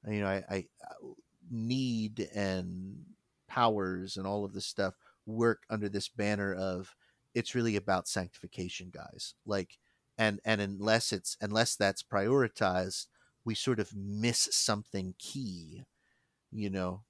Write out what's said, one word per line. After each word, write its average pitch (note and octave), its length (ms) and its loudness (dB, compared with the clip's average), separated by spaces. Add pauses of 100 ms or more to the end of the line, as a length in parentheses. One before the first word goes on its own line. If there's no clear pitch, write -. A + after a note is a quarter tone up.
You G#2+ 140 0
know, G2+ 80 2
I, G2 220 2
I, F#2+ 180 -2 (160)
uh, - 300 -16 (360)
need A#2 680 0 (160)
and F#2 800 -4 (320)
powers F#2+ 720 0
and F#2+ 100 -4
all G2+ 160 0
of G2+ 100 -6
this F#2+ 120 -6
stuff F#2+ 300 -2 (300)
work A2+ 440 2
under G#2 180 -2
this G2+ 220 -2
banner G2+ 440 0
of, F#2+ 400 -4 (400)
"It's - 220 0
really A#2 220 4
about F#2+ 320 2
sanctification, F2+ 800 -4
guys." - 460 -12 (100)
Like, G2 340 -2 (380)
and, G#2 260 4
and A2 160 2
unless G#2 540 2
it's, - 260 -4
unless G#2+ 380 2
that's G2 260 2
prioritized, G2 1040 2 (380)
we A2+ 100 -2
sort A#2+ 240 0
of G#2 160 -2
miss G#2 560 0
something G2 680 0
key, F#2 680 -8 (640)
you G#2+ 180 -4
know? F#2+ 400 -2